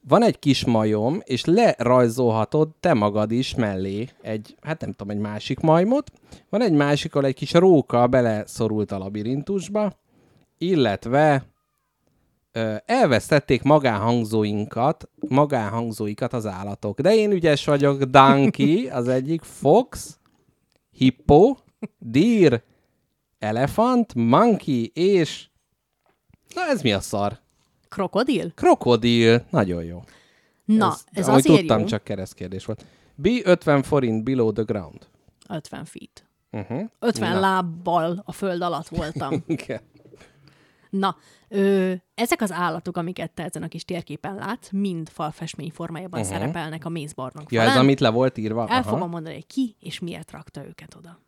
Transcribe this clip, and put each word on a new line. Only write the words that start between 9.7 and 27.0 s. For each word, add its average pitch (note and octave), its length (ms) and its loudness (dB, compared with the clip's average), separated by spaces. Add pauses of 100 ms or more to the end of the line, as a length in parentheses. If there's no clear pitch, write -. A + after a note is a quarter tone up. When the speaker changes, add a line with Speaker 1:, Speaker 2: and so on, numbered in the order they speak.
Speaker 1:
illetve, C#3 840 2 (1080)
ö, A2 220 -4 (120)
elvesztették C#3+ 760 2
magánhangzóinkat, A2+ 1500 0 (200)
magánhangzóikat A#2 1040 -2
az A2 140 -6
állatok. G2+ 540 -8
De F#3 140 4
én G#3+ 160 2
ügyes D#3+ 340 2
vagyok, C#3+ 380 2
donkey, C#3 880 6
Speaker 2:
<laughs> C3 80 -6
Speaker 1:
az B2 100 -2
egyik, C3+ 340 -2
fox, - 760 0 (720)
hippo, E3 640 4 (440)
deer, D3+ 640 2 (760)
elefant, E3+ 760 0
monkey, C3 680 2 (100)
és... F3 540 0 (1080)
Na F4 120 -6
ez A#3+ 160 -4
mi A#2 100 2
a G2 80 0